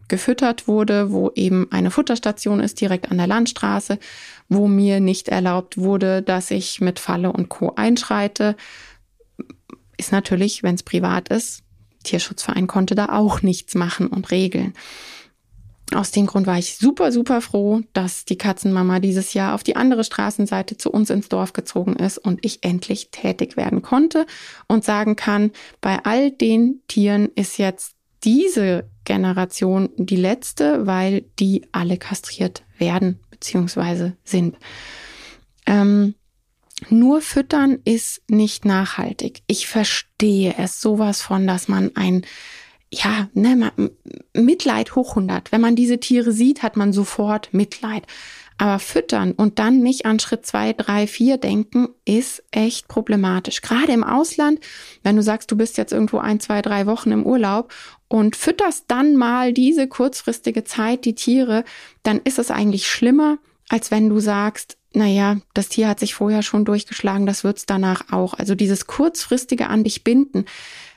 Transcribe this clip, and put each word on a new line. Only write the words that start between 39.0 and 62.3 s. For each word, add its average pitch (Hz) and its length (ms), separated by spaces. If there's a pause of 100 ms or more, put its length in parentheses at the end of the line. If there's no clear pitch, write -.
Ich - 200
verstehe 208 880
es - 240
sowas 208 400
von, 190 260
dass 185 200
man 196 280
ein, 185 300 (640)
ja, 208 420
ne, 226 220
ma-, 226 220
M-, - 140 (420)
Mitleid 233 640
hoch 254 200
hundert. 190 360
Wenn 220 100
man 233 140
diese 240 240
Tiere 240 320
sieht, 240 320
hat 220 140
man 202 160
sofort 208 600
Mitleid. 208 500 (560)
Aber 202 180
füttern 202 540
und 208 260
dann 233 220
nicht 254 260
an 220 140
Schritt - 260
zwei, 214 280
drei, 208 340
vier 254 300
denken, 214 500 (180)
ist 226 460
echt 220 360
problematisch. 196 760
Gerade 262 300
im 233 120
Ausland, 302 560 (420)
wenn 202 140
du 214 80
sagst, 214 280
du 214 60
bist 226 200
jetzt 214 140
irgendwo 214 280
ein, 214 200
zwei, 208 220
drei 202 240
Wochen 214 260
im 214 140
Urlaub 226 480 (340)
und 220 280
fütterst 359 540
dann 277 260
mal 247 380
diese 269 340
kurzfristige 240 760
Zeit 233 400
die 226 120
Tiere, 240 500 (380)
dann 214 200
ist 269 140